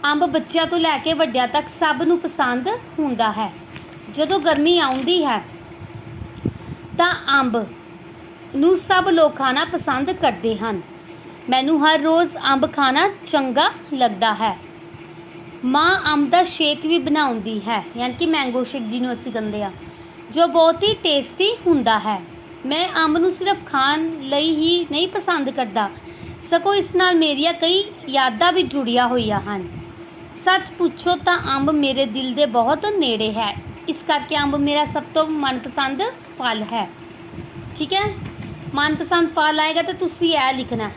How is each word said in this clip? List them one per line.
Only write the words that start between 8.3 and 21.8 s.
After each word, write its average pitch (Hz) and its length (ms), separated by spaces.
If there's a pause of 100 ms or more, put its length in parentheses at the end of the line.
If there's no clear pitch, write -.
ਨੂੰ 339 220
ਸਭ 370 320
ਲੋਕ 320 260
ਖਾਣਾ 277 300
ਪਸੰਦ 302 460
ਕਰਦੇ 226 460
ਹਨ। 202 240 (680)
ਮੈਨੂੰ 277 360
ਹਰ 311 140
ਰੋਜ਼ 320 380
ਅੰਬ 269 360
ਖਾਣਾ 285 360 (160)
ਚੰਗਾ 285 460 (220)
ਲੱਗਦਾ 226 400
ਹੈ। 202 240 (1080)
ਮਾਂ 302 480
ਅੰਬ 285 160
ਦਾ 349 140
ਸ਼ੇਕ 311 420
ਵੀ 330 140
ਬਣਾਉਂਦੀ 247 680
ਹੈ, 214 160 (140)
ਯਾਨੀ 247 160
ਕਿ 339 120
ਮੈਂਗੋ 262 380
ਸ਼ੇਕ 254 180
ਜਿਹਨੂੰ 240 320
ਅਸੀਂ 233 180
ਕਹਿੰਦੇ 214 320
ਹਾਂ, 190 80 (600)
ਜੋ 330 160
ਬਹੁਤ 330 360
ਹੀ 427 100
ਟੇਸਟੀ 349 580 (160)
ਹੁੰਦਾ 226 320